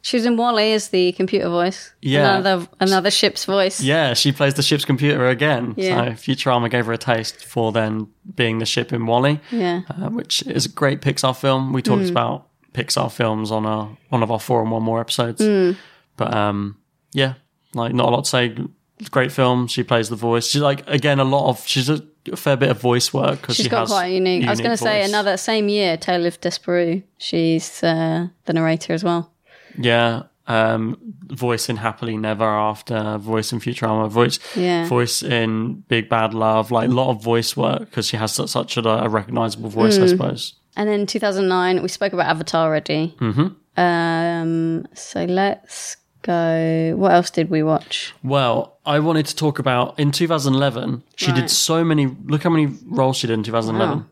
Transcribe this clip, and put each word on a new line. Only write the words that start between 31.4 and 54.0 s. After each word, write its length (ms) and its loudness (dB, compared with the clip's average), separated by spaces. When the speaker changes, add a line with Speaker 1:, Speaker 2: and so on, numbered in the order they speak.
Speaker 2:
in 100 -2
Happily 380 -4
Never 280 -2
After, 720 -2
voice 340 -2
in 60 -4
Futurama, 500 -2
voice, 300 2
Speaker 1:
Yeah. 320 0
Speaker 2:
voice 380 0
in 640 -2
Big 200 0
Bad 240 0
Love, 380 2
like, 180 2
a 40 2
lot 180 2
of 140 -4
voice 320 0
work 340 -2
'cause 160 -4
she 120 -4
has 120 -2
su-, 160 -4
such 300 -4
a, 120 0
a 200 2
recognizable 600 -2
voice, 280 4
I 40 6
Speaker 1:
Mm. 80 6
Speaker 2:
suppose. 440 -2
Speaker 1:
And 120 0
then 180 0
two 120 -6
thousand 300 0
nine, 340 2
we 60 -4
spoke 240 -4
about 140 0
Avatar 420 0
already. 520 -2
Speaker 2:
Mm-hmm. 280 2
Speaker 1:
Um, 1000 -2
so 300 -8
let's 720 -4
go. 760 0
What 160 4
else 180 4
did 200 -2
we 140 2
watch? 580 -2
Speaker 2:
Well, 640 0
I 140 2
wanted 260 2
to 100 -8
talk 220 0
about, 400 0
in 140 2
two 160 0
thousand 260 0
eleven, 480 -2
she 140 -2
Speaker 1:
Right. 100 2
Speaker 2:
did 100 -4
so 340 2
many, 300 2
look 160 0
how 80 2
many 180 4
roles 300 2
she 100 -4
did 80 2
in 80 -2
two 100 -4
thousand 240 0
eleven. 240 0